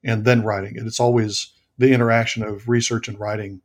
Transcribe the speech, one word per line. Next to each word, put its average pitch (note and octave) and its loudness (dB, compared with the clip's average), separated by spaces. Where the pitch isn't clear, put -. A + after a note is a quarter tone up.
and A2+ -2
then A#2 4
writing G2+ -4
it. A2+ -8
It's A2+ -4
always A#2 0
the B2+ 6
interaction A#2 2
of G#2+ -8
research A#2 0
and G2+ -12
writing G#2 -8